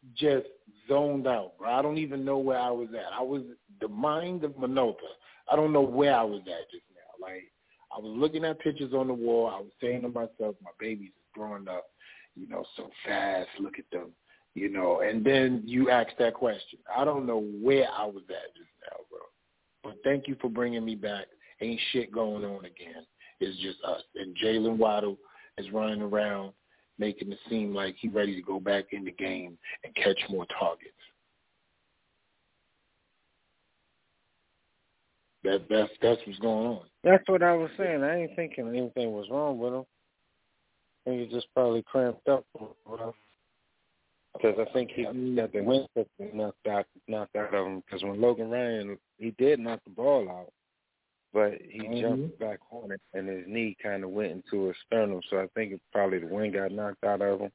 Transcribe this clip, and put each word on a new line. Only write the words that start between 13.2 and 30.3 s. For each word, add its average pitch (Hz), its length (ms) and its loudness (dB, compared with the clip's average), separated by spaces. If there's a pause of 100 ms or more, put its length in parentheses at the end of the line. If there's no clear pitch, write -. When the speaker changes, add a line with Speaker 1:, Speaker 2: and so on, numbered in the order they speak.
Speaker 1:
Look 98 200 -6
at - 120 -18
them," 87 200 -6 (420)
you 98 160 -2
know. 90 320 2
And 110 240 2
then 131 400 6
you 127 240 2
asked 120 300 4
that 117 160 4
question. - 420 -2 (180)
I 131 80 2
don't 143 220 0
know 113 160 0 (180)
where 131 320 6
I 110 140 -2
was 98 240 -8
at 87 260 -10
just - 140 -20 (140)
now, - 140 -14 (120)
bro. - 100 -14 (640)
But 107 200 -14
thank 139 240 2
you 139 120 -4
for 127 100 -2
bringing 117 360 -2
me 110 80 -4
back. 104 320 -6 (340)
Ain't 113 220 -4 (100)
shit 113 200 -2
going 107 340 -2
on 98 200 -8
again. 85 400 -18 (340)
It's 95 220 -4
just 95 220 -8
us. 87 200 -2 (120)
And 90 220 -10
Jaylen 110 400 2
Waddle 104 400 4 (400)
is 98 140 -10
running 107 320 -2
around, 101 500 0 (460)
making 101 320 -2
it 98 80 -10 (100)
seem 107 240 0
like 98 260 -2
he 113 80 -4
ready 101 280 2
to 90 60 -8
go 95 180 -4
back 98 320 2
in 101 140 -6
the 90 60 -6
game 92 460 -6 (260)
and - 120 -12
catch 98 240 2 (100)
more 92 160 -4 (140)